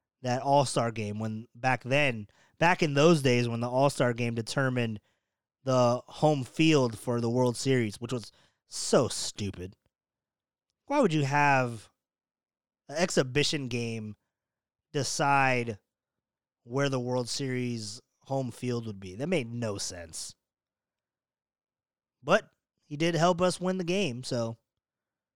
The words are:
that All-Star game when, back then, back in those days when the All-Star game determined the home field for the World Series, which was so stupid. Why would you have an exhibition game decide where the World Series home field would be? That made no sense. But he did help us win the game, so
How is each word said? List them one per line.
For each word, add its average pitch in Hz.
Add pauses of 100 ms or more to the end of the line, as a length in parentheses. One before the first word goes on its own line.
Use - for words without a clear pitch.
(220)
that 123
All-Star 139
game 107
when, 110
back 127
then, 127 (320)
back 175
in 151
those 151
days 120
when 117
the 120
All-Star 127
game 117
determined 117 (640)
the 127
home 151
field 139
for 120
the 117
World 123
Series, 123
which 117
was 120 (360)
so -
stupid. - (1080)
Why 285
would 208
you 151
have 135 (1000)
an 143
exhibition 147
game 113 (800)
decide 131 (840)
where 135
the 135
World 123
Series 123 (240)
home 135
field 120
would 104
be? 92
That 127
made 143
no 117
sense. - (1900)
But 170 (380)
he 151
did 165
help 170
us 180
win 185
the 185
game, 165
so 117 (800)